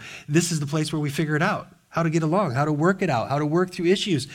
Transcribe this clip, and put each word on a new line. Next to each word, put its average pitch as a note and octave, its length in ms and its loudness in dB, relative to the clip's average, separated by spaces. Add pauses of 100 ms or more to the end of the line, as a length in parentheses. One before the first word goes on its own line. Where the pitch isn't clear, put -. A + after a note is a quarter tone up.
(280)
this E3+ 240 2
is D#3 80 -2
the D3 80 -4
place D#3 240 -2
where D#3+ 80 -2
we D3 100 -2
figure D3+ 280 -2
it D#3+ 60 2
out, F#3+ 260 -2 (200)
how E3 140 -2
to E3 60 2
get D#3+ 140 2
along, D#3+ 300 0
how C#3 120 2
to D#3 80 0
work F3+ 300 2
it F3+ 60 0
out, A#2 200 0
how C#3 80 0
to D3+ 80 0
work F3 260 0
through F3 140 -6
issues. F3+ 500 2